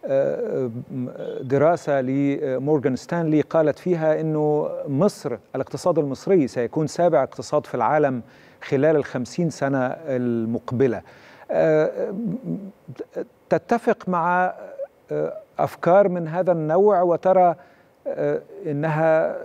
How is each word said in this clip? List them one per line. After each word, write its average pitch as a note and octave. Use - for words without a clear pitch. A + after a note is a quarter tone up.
آه، C#3
دراسة C#3
لمورغان C#3
ستانلي D#3+
قالت D3+
فيها D#3+
أنه D3+
مصر، C#3+
الاقتصاد D3
المصري D3
سيكون C3
سابع D#3
اقتصاد C#3
في -
العالم C3
خلال D3
الخمسين C#3
سنة C#3
المقبلة. A#2+
آه، D#3+
تتفق G#3+
مع، F3+
آه، D3+
أفكار F#3
من F3
هذا F3
النوع F3
وترى، F3+
آه، D3+
أنها D#3+